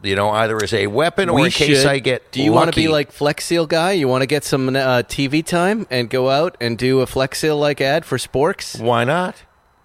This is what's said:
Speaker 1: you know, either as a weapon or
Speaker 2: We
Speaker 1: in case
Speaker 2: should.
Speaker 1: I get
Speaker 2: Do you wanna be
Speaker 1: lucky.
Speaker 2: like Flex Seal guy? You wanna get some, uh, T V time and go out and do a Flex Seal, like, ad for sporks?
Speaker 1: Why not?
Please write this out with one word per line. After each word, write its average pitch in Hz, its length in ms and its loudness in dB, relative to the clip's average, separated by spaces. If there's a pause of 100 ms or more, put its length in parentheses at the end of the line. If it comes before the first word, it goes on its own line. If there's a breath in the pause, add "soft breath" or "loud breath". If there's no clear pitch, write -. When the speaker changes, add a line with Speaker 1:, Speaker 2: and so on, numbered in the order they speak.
Speaker 1:
you 98 140 -2
know, 104 140 0
either 110 340 0
as 98 80 -4
a 101 140 0
weapon 165 420 -2
or - 60 0
Speaker 2:
We 139 100 4
Speaker 1:
in 180 60 2
case 143 320 2
Speaker 2:
should. 143 40 4
Speaker 1:
I 139 120 2
get 123 340 -4
Speaker 2:
Do 131 100 -4
you 110 100 2
wanna 131 200 4
be 156 120 0
Speaker 1:
lucky. 160 40 0
Speaker 2:
like 151 240 0
Flex 147 320 -2
Seal 170 220 0
guy? 170 260 0
You 151 160 2
wanna 127 160 2
get 139 180 0
some, 131 320 0
uh, 131 320 2
T 139 200 -2
V 147 160 0
time 180 480 0
and 123 180 -2
go 131 220 0
out 156 280 0
and 117 200 -4
do 131 220 2
a 123 60 0
Flex - 340 -4
Seal, 151 180 0
like, 147 240 0
ad 147 240 0
for 135 100 -4
sporks? 135 640 -4
Speaker 1:
Why 117 240 2
not? 170 380 -2 (420)